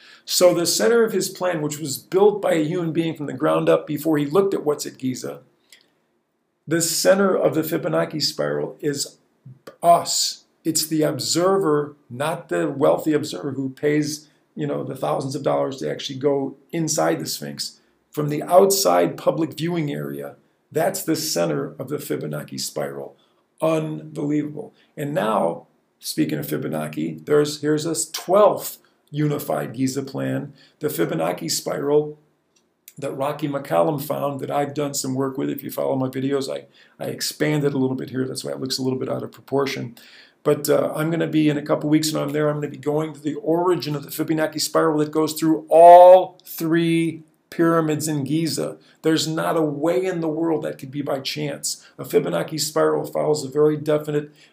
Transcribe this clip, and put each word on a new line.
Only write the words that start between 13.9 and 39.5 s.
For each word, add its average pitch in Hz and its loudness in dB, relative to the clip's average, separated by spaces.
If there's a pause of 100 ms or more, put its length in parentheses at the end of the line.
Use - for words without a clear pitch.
you 151 -6
know, 147 -4
the 139 -8
thousands 143 -4
of 131 -6
dollars 143 -2
to 147 -6
actually 139 -10
go 139 0 (160)
inside 160 -2
the - -8
Sphinx. - -10 (300)
From 147 -4
the 147 -4
outside 175 4
public 160 -2
viewing 160 -4
area, 143 -10 (340)
that's - -2
the 160 0
center - -4
of - -10
the 147 -4
Fibonacci 71 -8
spiral. 71 -8 (440)
Unbelievable. 156 -4 (220)
And 147 -6
now, 190 0 (320)
speaking 151 -2
of 135 -8
Fibonacci, 143 -6
there's, 147 2
here's 151 0
a 160 -4
twelfth - 2 (340)
unified 143 -2
Giza 131 -2
plan, 135 -6 (260)
the 147 -4
Fibonacci 165 -2
spiral 151 0 (800)
that 143 -6
Rocky 147 -4
McCallum 151 -2
found 139 -4
that 139 -8
I've 143 -2
done 143 -4
some 131 -4
work 135 -4
with. 143 -4
If - -8
you - -10
follow 143 -2
my 131 -2
videos, 135 -4
I, - -8 (380)
I - -8
expand 151 -2
it 143 0
a 135 -2
little 131 0
bit - -8
here. 131 -4
That's 127 -8
why 143 -6
it 139 -8
looks 131 -4
a 131 -6
little 131 -2
bit 127 -4
out 127 -6
of - -12
proportion. 135 -4 (460)